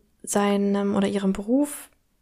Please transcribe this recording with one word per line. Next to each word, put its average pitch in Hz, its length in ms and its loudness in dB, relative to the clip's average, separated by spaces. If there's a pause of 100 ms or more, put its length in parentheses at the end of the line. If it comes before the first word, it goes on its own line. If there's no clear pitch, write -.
(240)
seinem 202 720 0
oder 196 140 2
ihrem 196 240 0
Beruf 247 560 -2 (320)